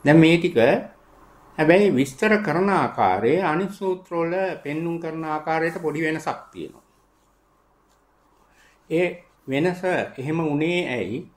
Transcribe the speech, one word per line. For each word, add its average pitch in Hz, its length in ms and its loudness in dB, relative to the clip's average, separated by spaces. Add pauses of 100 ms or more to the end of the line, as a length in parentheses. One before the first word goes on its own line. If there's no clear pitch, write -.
දැන් 147 140 6
මේ 165 200 8
ටික 170 200 0 (1000)
හැබැයි 170 380 4
විස්තර 170 420 0
කරන 185 320 0
ආකාරයේ 117 760 2
අනිත් 180 280 -2
සූත්‍රවල 180 640 -6 (260)
පෙන්눔 165 400 -6
කරන 160 240 -8
ආකාරයට 160 580 -4
පොඩි 156 200 -4
වෙනසක් 160 380 -4 (100)
තියෙනවා. - 360 -16 (2000)
ඒ 175 180 0 (360)
වෙනස 175 380 -2 (320)
එහෙම 151 260 -6
වුණේ 160 480 -2
ඇයි? 120 320 -6 (180)